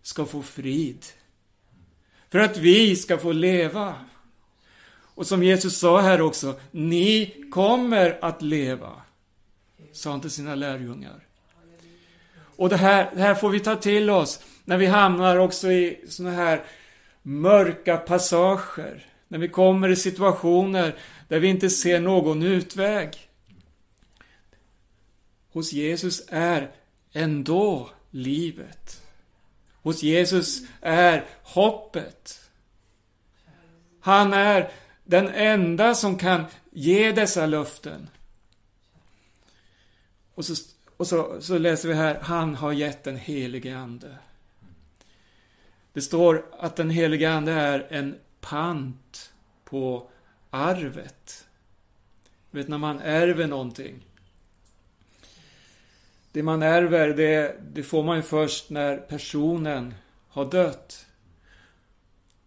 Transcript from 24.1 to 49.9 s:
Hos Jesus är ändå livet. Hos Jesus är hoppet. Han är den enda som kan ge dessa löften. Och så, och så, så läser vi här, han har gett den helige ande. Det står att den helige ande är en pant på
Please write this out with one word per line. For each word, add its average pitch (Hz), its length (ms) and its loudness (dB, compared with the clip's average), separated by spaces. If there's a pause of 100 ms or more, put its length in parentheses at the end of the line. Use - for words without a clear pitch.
Hos 160 220 -8
Jesus 170 560 -4
är 160 420 -2 (400)
ändå 156 800 -2 (220)
livet. 139 920 -8 (800)
Hos 160 220 -4
Jesus 175 580 0 (200)
är 170 440 4 (180)
hoppet. - 1080 -4 (1500)
Han 202 340 4
är 202 380 4 (320)
den 185 240 4
enda 208 680 2
som 196 220 0
kan 180 280 0 (260)
ge 190 400 2
dessa 196 340 0
löften. 151 640 -6 (2250)
Och 165 100 -10
så, 170 80 -8 (440)
och 175 100 -4
så, 165 340 -4
så 175 160 -4
läser 165 320 0
vi 160 60 -2
här, 156 260 -2
han 165 340 -4
har 147 180 -4
gett 147 300 -6
den 131 140 -10
helige 127 600 -10
ande. 127 400 -16 (1800)
Det 143 80 -8
står 165 440 2 (140)
att 160 160 -8
den 160 140 -2
helige 160 420 0
ande 156 200 -2
är 143 380 -2
en 143 260 -8 (260)
pant 147 920 -10 (300)
på 127 460 -8 (400)